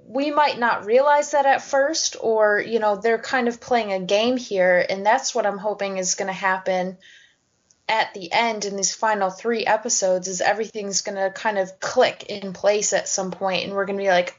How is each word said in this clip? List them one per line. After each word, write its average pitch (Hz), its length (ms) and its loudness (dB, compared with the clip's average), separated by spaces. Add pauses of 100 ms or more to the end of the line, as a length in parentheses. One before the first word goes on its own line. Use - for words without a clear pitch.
we 277 240 -2
might 294 280 2
not 185 260 0
realize 285 460 4
that 277 160 4
at 269 160 4
first, 285 580 0
or, 214 400 4
you 226 200 0
know, 208 160 2
they're 226 200 2
kind 240 320 -2
of 240 140 -4
playing 226 280 0
a 190 80 0
game 208 380 2
here, 185 500 2
and 196 200 -4
that's 240 280 2
what 214 120 0
I'm 202 100 -2
hoping 196 400 -4
is 185 200 -2
gonna 190 180 -4
happen 185 640 -2 (920)
at - 260 0
the 196 180 -12
end 220 320 0
in 196 120 -6
these 190 180 -2
final 208 340 0
three 226 380 -2
episodes 190 640 0
is 185 120 -6
everything's 208 640 -2
gonna 196 280 -2
kind 208 280 -4
of 190 220 -4
click - 480 0
in 196 240 -10
place 208 400 0
at - 160 0
some 190 220 -4
point, 185 340 -2
and 196 100 -8
we're 196 100 -2
gonna 196 140 -4
be 196 100 -2
like, 180 300 2